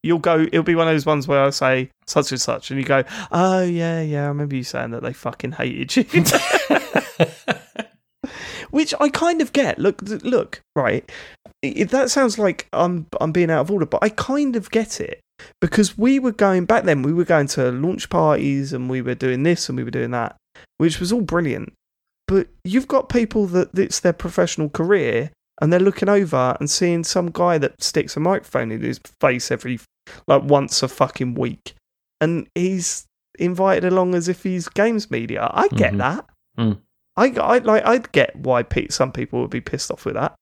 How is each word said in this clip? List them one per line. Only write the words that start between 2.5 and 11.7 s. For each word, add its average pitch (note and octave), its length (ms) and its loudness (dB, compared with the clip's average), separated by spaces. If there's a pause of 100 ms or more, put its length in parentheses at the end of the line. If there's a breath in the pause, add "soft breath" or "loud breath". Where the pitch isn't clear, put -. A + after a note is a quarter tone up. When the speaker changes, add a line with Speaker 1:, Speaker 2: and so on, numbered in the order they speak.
Speaker 1:
and C3+ 100 -4
you C3 60 -4
go, C3+ 180 2 (280 loud breath)
"Oh, F#3 300 2
yeah, E3 380 -2
yeah, D3 240 -2
I C#3+ 40 -2
remember C#3+ 280 -4
you B2+ 80 -4
saying B2 280 -6
that A#2 100 -8
they B2 100 -6
fucking - 400 -8
hated B2+ 420 -6
you." B3+ 100 4
<laughs> - 1500 0 (1200 loud breath)
Which D#4 300 0
I D4 80 -6
kind E4 340 0
of A#3 100 -4
get. C4 280 0
Look, G3 260 0
th-, G#3 160 -8
look, - 380 -2 (160)
right. B2 340 -2 (540 loud breath)
I, - 260 -2